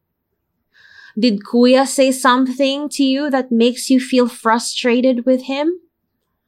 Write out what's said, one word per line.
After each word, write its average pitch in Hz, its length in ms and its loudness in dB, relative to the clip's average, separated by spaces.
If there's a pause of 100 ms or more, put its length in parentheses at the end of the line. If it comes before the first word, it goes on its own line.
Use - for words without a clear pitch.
(1160)
Did 208 280 0
Kuya 254 420 2
say 269 240 0
something 262 760 0
to 277 160 -2
you 269 260 -2
that 254 220 -2
makes 233 380 0
you 262 100 4
feel 254 260 0
frustrated 240 1000 -2
with 254 160 0
him?" 294 360 -4 (680)